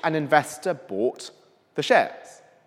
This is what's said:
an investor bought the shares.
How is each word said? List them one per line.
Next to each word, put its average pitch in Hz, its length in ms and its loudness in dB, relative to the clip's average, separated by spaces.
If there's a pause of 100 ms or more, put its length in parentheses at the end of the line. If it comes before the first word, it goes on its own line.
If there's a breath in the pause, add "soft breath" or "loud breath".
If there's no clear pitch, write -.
an 160 100 0
investor 151 600 0
bought - 560 -4 (440)
the 151 80 -4
shares. - 600 0 (240)